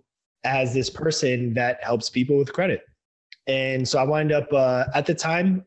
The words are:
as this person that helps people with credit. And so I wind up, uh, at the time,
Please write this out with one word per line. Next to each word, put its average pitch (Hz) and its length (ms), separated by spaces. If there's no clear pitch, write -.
as 131 280
this 131 160
person 127 640
that 123 280
helps 117 280
people 131 280
with 139 140
credit. 175 300
And 131 380
so 143 120
I 131 60
wind 151 280
up, 147 200
uh, 131 320
at 147 120
the - 80
time, 180 520